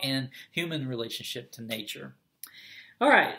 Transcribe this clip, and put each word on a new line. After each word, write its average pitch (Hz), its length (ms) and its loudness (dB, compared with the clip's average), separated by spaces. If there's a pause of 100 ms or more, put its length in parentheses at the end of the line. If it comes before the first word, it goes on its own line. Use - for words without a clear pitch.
and 135 240 0 (240)
human 160 340 -2
relationship 117 640 -6
to 117 100 -14
nature. 113 520 -8 (840)
All 277 100 8
right, 196 280 8